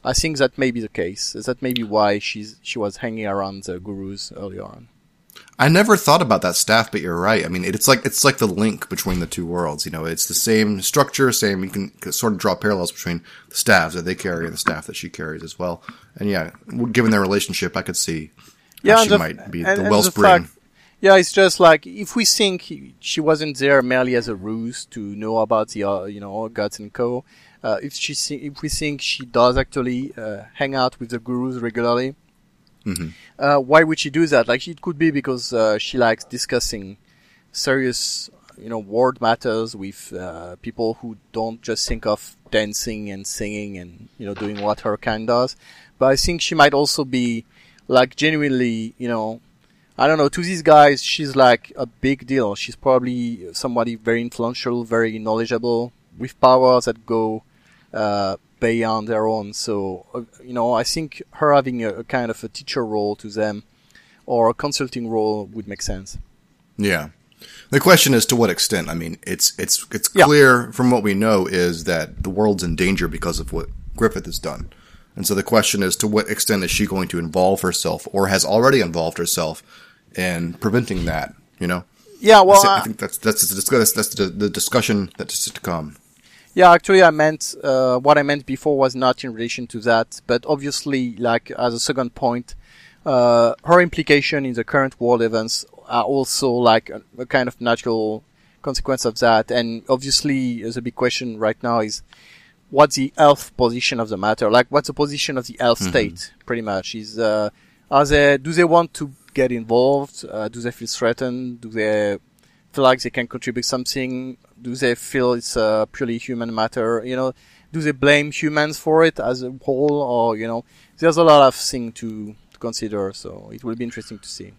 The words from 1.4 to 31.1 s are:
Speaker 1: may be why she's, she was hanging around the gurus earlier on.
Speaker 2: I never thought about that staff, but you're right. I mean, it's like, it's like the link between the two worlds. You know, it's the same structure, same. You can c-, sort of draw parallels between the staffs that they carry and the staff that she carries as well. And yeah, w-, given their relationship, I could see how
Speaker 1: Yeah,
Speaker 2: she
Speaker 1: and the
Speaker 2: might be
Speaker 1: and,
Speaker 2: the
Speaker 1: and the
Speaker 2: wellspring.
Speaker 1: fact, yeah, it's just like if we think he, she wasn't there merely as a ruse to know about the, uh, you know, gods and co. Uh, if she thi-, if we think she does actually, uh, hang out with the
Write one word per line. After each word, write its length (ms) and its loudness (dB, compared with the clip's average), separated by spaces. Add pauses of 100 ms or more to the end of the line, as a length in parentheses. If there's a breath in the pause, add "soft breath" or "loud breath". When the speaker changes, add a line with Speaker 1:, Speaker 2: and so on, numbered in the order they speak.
Speaker 1:
may 120 -4
be 100 -2
why 360 2
she's, 420 -10
she 180 -10
was 180 -6
hanging 300 -8
around 360 -6
the 160 -10
gurus 560 -12
earlier 280 -12
on. 240 -20 (720 loud breath)
Speaker 2:
I 80 6
never 300 6
thought 240 4
about 220 2
that 120 0
staff, 360 2
but 100 -4
you're 180 -4
right. 260 2
I 40 -8
mean, 160 -4
it's 220 -2
like, 180 2
it's 180 -2
like 140 4
the 100 2
link 420 -2
between 300 -4
the 80 -4
two 180 -8
worlds. 400 -4
You 60 -10
know, 140 -8
it's 200 -4
the 80 -10
same 480 0
structure, 520 0
same. 300 -2
You 60 -8
can 220 -8 (100)
c-, 120 -12
sort 200 -2
of 60 -6
draw 160 0
parallels 380 -2
between 280 -8 (280 loud breath)
the 60 -18
staffs 380 2
that 120 -8
they 100 -4
carry 300 -6
and 80 -10
the 40 -12
staff 300 -4
that 80 -16
she 140 -12
carries 340 -12
as 160 -18
well. 240 -8 (320 loud breath)
And 140 -4
yeah, 220 -4 (180)
w-, 220 -4
given 200 2
their 100 4
relationship, 540 -2
I 60 -2
could 160 -8
see 400 -6
how 60 -20 (400 soft breath)
Speaker 1:
Yeah, 140 6
Speaker 2:
she 60 8
Speaker 1:
and 80 2
the 80 6
Speaker 2:
might 320 -6
be 80 -8
Speaker 1:
and, 80 -2
Speaker 2:
the 40 2
Speaker 1:
and 160 0
the 40 2
Speaker 2:
wellspring. 520 6
Speaker 1:
fact, 120 -18 (460 soft breath)
yeah, 160 8
it's 160 4
just 260 4
like 260 8
if 300 -12
we 80 0
think 400 0
he, 380 -16
she 180 -6
wasn't 380 0
there 240 4
merely 340 0
as 140 0
a 60 -6
ruse 560 -8
to 100 -12
know 380 -4
about 300 0
the, 140 -6
uh, 220 -2
you 160 -14
know, 260 -10
gods 320 -6
and 140 -18
co. 320 -4 (360 soft breath)
Uh, 220 -2
if 120 -12
she 180 -8
thi-, 220 -6 (120)
if 140 -14
we 80 -8
think 320 -6
she 240 -6
does 320 4
actually, 600 -4
uh, 260 -10 (100)
hang 220 -4
out 260 0
with 80 -12
the 100 -8